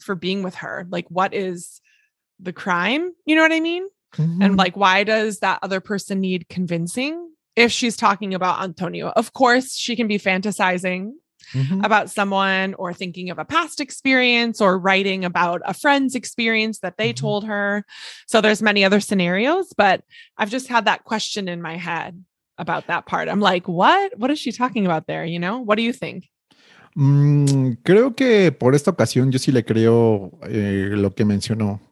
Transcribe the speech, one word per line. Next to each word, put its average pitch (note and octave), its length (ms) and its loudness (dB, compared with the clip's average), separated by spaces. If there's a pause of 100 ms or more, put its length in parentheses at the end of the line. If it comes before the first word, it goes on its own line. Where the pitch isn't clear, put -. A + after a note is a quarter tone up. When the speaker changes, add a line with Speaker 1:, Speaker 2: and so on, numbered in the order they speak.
Speaker 1:
for G3+ 140 -6
being F#3 280 -4
with F3+ 140 -8
her? - 340 -10
Like, F3+ 200 -6
what F#3 240 -2
is F#3 460 -8 (580)
the F3+ 140 -10
crime? A3 600 -2 (120)
You D#4 100 2
know D#4+ 80 6
what D#4+ 100 4
I D#4+ 80 0
mean? E4+ 240 -4 (320)
Speaker 2:
Mm-hmm. E3 260 0
Speaker 1:
And, G3 140 4
like, F#3 200 2
why G3 280 4
does A3 360 0
that F#3+ 220 0
other F#3+ 180 -4
person G3 400 -4
need F#3 280 -4
convincing G#3 840 -6 (260)
if A#3 160 4
she's A#3 240 -2
talking G3+ 380 -2
about F3+ 280 -2
Antonio? F3 460 -8
Of - 240 -2
course, B3+ 420 2
she A#3+ 220 -6
can A#3+ 120 0
be G#3 100 0
fantasizing F#3 920 -2 (420)
Speaker 2:
Mm-hmm. C#3+ 280 -2
Speaker 1:
about G3+ 280 2
someone G3 640 -2
or F3+ 180 -8
thinking F3+ 380 -10
of D#3+ 80 -10
a D#3 60 -8
past D#4+ 360 -4
experience B3 800 0
or F#3+ 180 4
writing F#3+ 460 0
about F3 400 -2
a - 80 -4
friend's C#4 420 0
experience A3 640 -2
that F3+ 180 -10
they A3+ 160 -2
Speaker 2:
Mm-hmm. C3+ 100 -6
Speaker 1:
told G#3 220 -2
her. G3+ 400 -4 (400)
So A3 160 2
there's G#3+ 180 4
many G#3 240 4
other G3 160 4
scenarios, G#3 720 0
but F#3+ 280 4 (340)
I've G#3 140 -4
just C4 180 -6
had A#3 160 0
that G3+ 200 0
question G#3+ 440 -6
in F3 140 -8
my E3 160 -8
head E3+ 440 -8 (360)
about E3 300 -6
that E3+ 180 -4
part. E3 240 -4
I'm F#3+ 100 0
like, F#3 260 2
"What? C4 520 2
What B3+ 120 0
is D4 80 -2
she A#3+ 140 -6
talking A#3+ 320 -2
about D#3+ 220 0
there?" D#3 180 -6
You E3+ 140 -6
know? F#3+ 260 -4
What G#3 140 2
do A3+ 40 0
you A#3 120 0
think? - 340 -12 (640)
Speaker 2:
Mm, C#3+ 880 4
creo A3+ 320 4
que G#3 380 4
por B2+ 220 2
esta D3 160 2
ocasión B2+ 420 2
yo B2+ 60 2
sí D3 140 -2
le A#2+ 120 2
creo, A2+ 720 2 (100)
eh, G2+ 440 -2
lo G2+ 220 0
que G#2+ 100 0
mencionó, G#2 560 -2 (120)